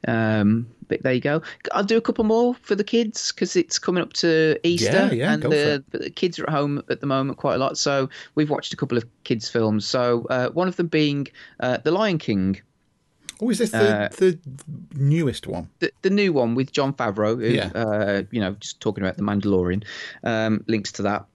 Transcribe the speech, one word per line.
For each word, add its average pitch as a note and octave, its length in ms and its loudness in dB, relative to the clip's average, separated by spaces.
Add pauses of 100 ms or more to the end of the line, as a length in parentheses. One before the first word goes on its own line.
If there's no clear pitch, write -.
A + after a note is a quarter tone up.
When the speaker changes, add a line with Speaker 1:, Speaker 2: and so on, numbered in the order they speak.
Speaker 1:
um, A2 580 2 (220)
but - 160 -4
there C3 80 2
you B2+ 80 0
go. D3 200 0 (300)
I'll - 140 0
do A3+ 120 2
a A3+ 40 4
couple A3+ 240 0
more A#3 300 4
for - 200 -2
the G3 80 -2
kids A3+ 480 0
'cause - 240 -2
it's - 240 0
coming F3+ 240 0
up - 120 -6
to D#3+ 500 4
Easter, E3+ 260 2
Speaker 2:
Yeah, - 220 4
yeah, B2+ 220 0
Speaker 1:
and D3+ 80 -2
Speaker 2:
go - 80 0
for D#3 40 4
Speaker 1:
the, D3 200 2
Speaker 2:
it. C#3 180 -8
Speaker 1:
the - 180 -6
kids - 300 -2
are - 20 -8
at - 80 -4
home C#3+ 400 0
at C3 100 -2
the C#3+ 60 -6
moment C3+ 320 -2
quite - 160 0
a - 40 0
lot, C3+ 200 -2
so C#3 300 0 (260)
we've D3+ 160 2
watched - 220 -4
a - 40 -12
couple A#2+ 220 0
of A2+ 60 -2 (180)
kids' A#2 260 -4
films. G#2+ 380 0
So, A#2+ 440 0
uh, B2+ 200 0
one F3 160 0
of F3+ 80 -2
them F3 140 -2
being, D3 400 0 (320)
uh, B2+ 160 0
The D3+ 160 0
Lion F#3+ 260 0
King. F#2+ 420 0 (800)
Speaker 2:
Oh, A#3 100 -2
is G#3+ 80 0
this A3+ 120 0
the, - 80 -2
Speaker 1:
Uh, G#3 300 2
Speaker 2:
the F#3 300 2 (580)
newest C#3 500 0
one? - 320 -8
Speaker 1:
The, - 140 -2 (100)
the F#3+ 80 4
new G3 220 4
one A#2+ 240 2
with C3 160 0
Jon C#3 200 0
Favreau, G#2+ 440 0
who, A#2+ 180 2
Speaker 2:
Yeah. F#2+ 180 -2
Speaker 1:
uh, G#2 500 0 (100)
you A#2+ 80 0
know, G2+ 180 -2
just - 220 -14
talking G2 240 -2
about F#2 120 -2
The G2 60 -4
Mandalorian, G2+ 640 0 (400)
um, A2 420 0
links A2 260 -2
to - 100 -8
that. G2+ 320 -2